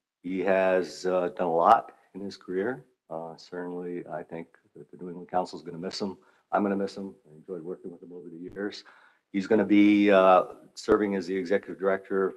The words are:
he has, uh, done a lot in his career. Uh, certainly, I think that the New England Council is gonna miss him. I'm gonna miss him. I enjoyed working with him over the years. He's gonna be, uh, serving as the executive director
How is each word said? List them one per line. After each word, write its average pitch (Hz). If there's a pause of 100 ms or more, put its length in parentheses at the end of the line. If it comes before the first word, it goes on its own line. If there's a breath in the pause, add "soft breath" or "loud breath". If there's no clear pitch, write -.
(240)
he 92
has, 92
uh, 90
done 90
a 82
lot 85 (220)
in 95
his 98
career. 113 (260)
Uh, 82
certainly, 87
I 82
think 82 (280)
that 73
the -
New 90
England 87
Council 90
is 76
gonna 82
miss 92
him. 95 (340 soft breath)
I'm 95
gonna 101
miss 98
him. 98 (160)
I 76
enjoyed 82
working 90
with 87
him 85
over 87
the 82
years. 95 (480 soft breath)
He's 95
gonna 104
be, 101
uh, 95 (280)
serving 104
as 92
the 95
executive 95
director 95